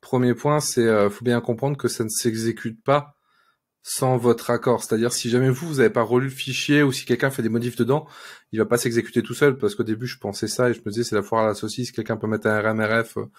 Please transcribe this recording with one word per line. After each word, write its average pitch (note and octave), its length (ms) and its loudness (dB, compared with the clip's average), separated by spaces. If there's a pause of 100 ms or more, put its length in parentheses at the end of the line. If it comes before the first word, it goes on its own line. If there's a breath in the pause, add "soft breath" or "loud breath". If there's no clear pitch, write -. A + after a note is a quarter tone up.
Premier B2 340 2
point, D3 240 0
c'est, B2 260 0
euh, G#2 240 4
faut G2+ 160 -8
bien A#2+ 160 2
comprendre C3+ 360 -2
que - 100 -2
ça A#2 160 -2
ne A2 60 -4
s'exécute A2+ 760 -4
pas C#3 320 0 (760)
sans C3 280 0
votre A#2 320 2
accord. A#2+ 340 0
C'est-à-dire, A#2 300 0
si - 160 -4
jamais B2 200 4
vous, C3 160 -2
vous D3+ 140 -4
avez A2+ 100 8
pas A#2+ 120 0
relu B2 240 2
le C3+ 60 -6
fichier, C#3 520 0
ou C#3 80 4
si - 140 -6
quelqu'un C3 260 0
fait C3 100 -6
des A2 60 0
modifs A#2 300 -2
dedans, C#3 280 2 (460 loud breath)
il A2 80 -4
va A2 60 4
pas A#2+ 120 2
s'exécuter A#2 460 0
tout A#2+ 100 -8
seul, C3+ 240 4
parce G2+ 180 -2
qu'au - 80 -2
début, A2 240 -4
je - 120 -12
pensais G#2 300 -6
ça, B2 200 0
et A#2 40 0
je A2+ 80 -8
me G#2 100 -8
disais, A#2 140 -4
c'est G#2+ 100 -4
la G2+ 80 0
foire A2 220 0
à - 20 2
la G#2+ 60 0
saucisse, A2 400 -8
quelqu'un A2+ 240 -4
peut A2 100 -6
mettre G#2+ 200 -2
un G#2+ 140 2
R G#2+ 60 0
M A2 140 0
R A2 240 0
F, - 120 -12
euh, G#2+ 200 -8